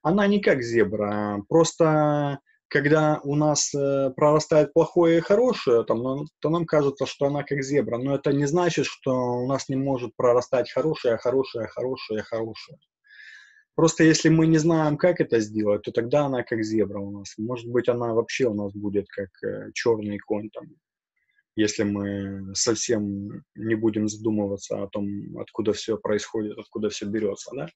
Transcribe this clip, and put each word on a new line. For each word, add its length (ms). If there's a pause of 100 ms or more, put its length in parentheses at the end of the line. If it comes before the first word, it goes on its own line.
Она 260
не 140
как 220
зебра, 840
просто 880 (300)
когда 540
у 120
нас, 400
э, 400
прорастает 580
плохое 440
и 40
хорошее, 640
там, 140
ну, 260 (140)
то 100
нам 160
кажется, 400
что 220
она 160
как 200
зебра. 340
Но 180
это 180
не 140
значит, 380
что 280
у 340
нас 220
не 80
может 400
прорастать 540
хорошее, 460
хорошее, 500
хорошее, 560
хорошее. 540 (1000)
Просто 280
если 260
мы 180
не 120
знаем, 380
как 240
это 180
сделать, 440
то 80
тогда 340
она 180
как 200
зебра 360
у 200
нас. 180
Может 340
быть, 180
она 240
вообще 340
у 80
нас 180
будет 360
как, 200 (140)
э, 300
черный 460
конь, 320
там, 140 (920)
если 280
мы 720
совсем 880 (120)
не 200
будем 340
задумываться 720
о 40
том, 520
откуда 340
все 240
происходит, 600
откуда 320
все 180
берется, 480
да? 200